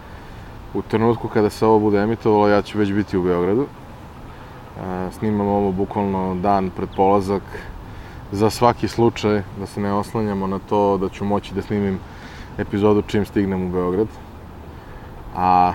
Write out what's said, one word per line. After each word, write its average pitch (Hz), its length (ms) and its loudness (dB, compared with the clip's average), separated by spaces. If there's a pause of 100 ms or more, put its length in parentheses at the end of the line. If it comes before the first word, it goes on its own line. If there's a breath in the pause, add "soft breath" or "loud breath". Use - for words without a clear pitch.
(760 loud breath)
u 101 80 -2
trenutku 113 460 2
kada 104 220 4
se - 160 0
ovo 110 120 8
bude 104 200 4
emitovalo, 104 500 4
ja 101 140 6
ću - 160 -6
već 104 140 2
biti 101 240 0
u 90 60 2
Beogradu. 90 440 2
E, - 1500 -12
snimam 104 340 0
ovo 101 260 2
bukvalno 95 600 -2
dan 95 360 2
pred 95 260 -6
polazak, 98 460 4 (920 loud breath)
za 104 180 4
svaki 120 380 2
slučaj 110 540 2 (160)
da 98 80 -8
se - 140 -8
ne 101 120 0
oslanjamo 104 540 -2
na 95 120 -2
to 101 400 2
da 92 100 0
ću - 160 -8
moći 101 300 -2
da 95 80 -2
snimim 101 360 0 (600 loud breath)
epizodu 104 440 4
čim 101 220 0
stignem 95 420 0
u 90 60 -4
Beograd. 90 360 0 (1300 loud breath)
A, 90 380 6